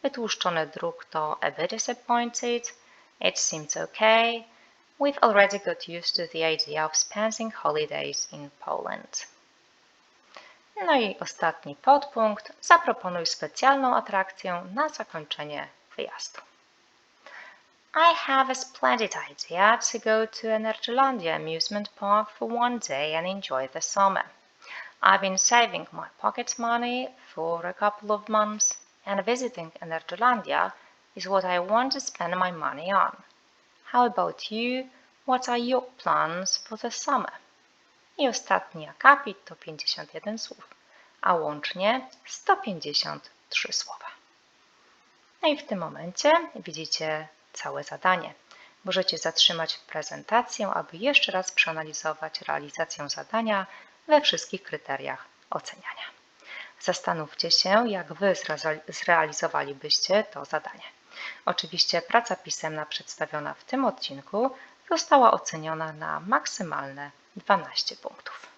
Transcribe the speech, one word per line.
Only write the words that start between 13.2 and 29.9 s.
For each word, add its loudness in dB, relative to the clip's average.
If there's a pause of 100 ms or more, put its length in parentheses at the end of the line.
specjalną 2
atrakcję -2 (100)
na -2
zakończenie -10 (300)
wyjazdu. -10 (1500)
I 8
have 2
a 0
splendid 0 (160)
idea 4
to -4
go 2
to -8
Energylandia 0
amusement -4
park 2
for -6
one 2
day -2
and 0
enjoy -4
the -8
summer. 4 (800)
I've 6
been 0
saving 2
my -12 (140)
pocket -4
money -2 (260)
for -4
a -6
couple -2
of -2
months. 2 (200)
And -2
visiting -2 (100)
Energylandia 0 (440)